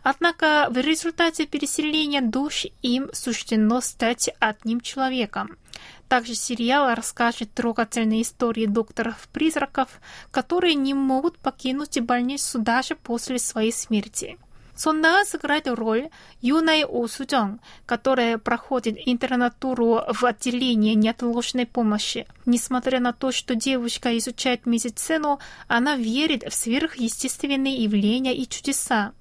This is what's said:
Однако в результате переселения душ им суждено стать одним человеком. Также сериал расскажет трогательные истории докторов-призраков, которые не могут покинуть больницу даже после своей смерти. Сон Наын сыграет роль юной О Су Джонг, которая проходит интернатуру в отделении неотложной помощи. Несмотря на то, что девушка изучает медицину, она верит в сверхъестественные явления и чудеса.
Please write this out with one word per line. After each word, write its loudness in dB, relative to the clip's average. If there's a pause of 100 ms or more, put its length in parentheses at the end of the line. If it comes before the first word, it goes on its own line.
Однако 2
в -2
результате 0
переселения -2
душ -2 (160)
им 0
суждено 0
стать -2 (100)
одним -2
человеком. -4 (500)
Также 0
сериал 2
расскажет -2
трогательные 0
истории -2
докторов-призраков, -2 (320)
которые 2
не 0
могут 0
покинуть -4
больницу 0
даже 0
после -4
своей 0
смерти. -4 (400)
Сон 0
Наын 4
сыграет -2
роль -2 (320)
юной 4
О -2
Су -8
Джонг, 0 (240)
которая 2
проходит -2
интернатуру 2
в 0
отделении 2
неотложной 0
помощи. -2 (180)
Несмотря 2
на 0
то, -2
что -2
девушка -2
изучает -2
медицину, 0 (300)
она 2
верит 0
в -8
сверхъестественные -2
явления 2
и -4
чудеса. -2